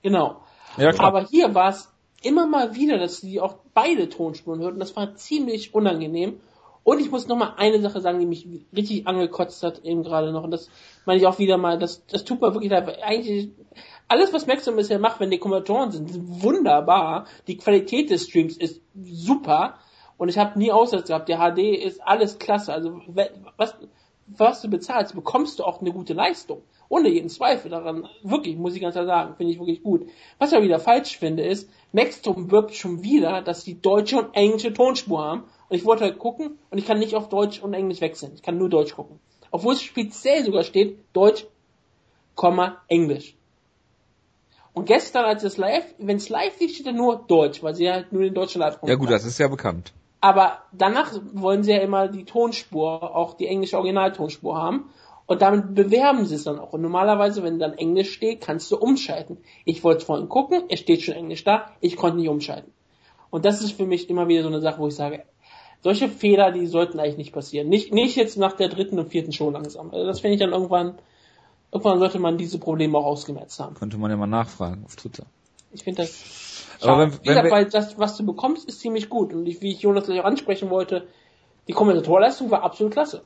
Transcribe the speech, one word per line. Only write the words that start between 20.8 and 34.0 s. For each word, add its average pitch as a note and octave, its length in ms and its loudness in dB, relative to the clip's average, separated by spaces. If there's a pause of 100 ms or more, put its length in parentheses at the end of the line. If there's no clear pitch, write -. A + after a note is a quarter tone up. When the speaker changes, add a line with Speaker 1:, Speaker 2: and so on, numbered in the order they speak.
Speaker 1:
gehabt. D#3+ 200 -4
Der E3+ 100 -2
H E3+ 140 4
D G3 220 2
ist F3+ 280 -6
alles G#3 360 0
klasse. G#3 340 -2
Also, E3 340 -8
we-, F3+ 240 -2 (280)
was, G#3+ 160 -2 (520)
was A3 360 2
du A3 60 -8
bezahlst, G3+ 460 -2
bekommst B3+ 440 -2
du - 60 -6
auch F3+ 180 -4
eine F3 100 -4
gute F3 220 -8
Leistung. B3+ 480 -4 (260)
Ohne D#4 200 2
jeden - 200 0
Zweifel B3+ 420 -2
daran. E3 380 -8 (160)
Wirklich, G3 320 -4
muss F3 180 -6
ich F#3 60 -10
ganz F3 140 -6
klar F3 120 -4
sagen, F3 300 -2
finde E3+ 160 -2
ich E3+ 80 -6
wirklich E3+ 220 -4
gut. G3 240 0 (320)
Was D4 120 0
ich D#4 60 6
aber G#3+ 80 6
wieder B3 160 4
falsch B3 380 2
finde, D#3+ 260 -2
ist, G3 240 -4 (240)
Maxdome F#3+ 580 0
wirbt G#3+ 240 4
schon F3+ 300 -8
wieder, F#3+ 380 2
dass E3+ 200 -6
sie F3 180 -16
deutsche G#3 380 2